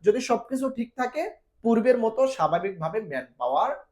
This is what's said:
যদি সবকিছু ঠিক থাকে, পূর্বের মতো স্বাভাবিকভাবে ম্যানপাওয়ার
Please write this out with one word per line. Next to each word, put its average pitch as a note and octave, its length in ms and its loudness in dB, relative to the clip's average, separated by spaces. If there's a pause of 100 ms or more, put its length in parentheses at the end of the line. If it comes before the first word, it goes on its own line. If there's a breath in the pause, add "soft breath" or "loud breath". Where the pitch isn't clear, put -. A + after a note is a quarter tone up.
যদি G#3+ 140 4 (100)
সবকিছু C4 360 -2 (100)
ঠিক A#3 120 -6 (120)
থাকে, B3+ 220 -2 (420)
পূর্বের A#3 400 4
মতো A3 160 0 (160)
স্বাভাবিকভাবে F3+ 640 -2 (120)
ম্যানপাওয়ার C3+ 600 -2 (220)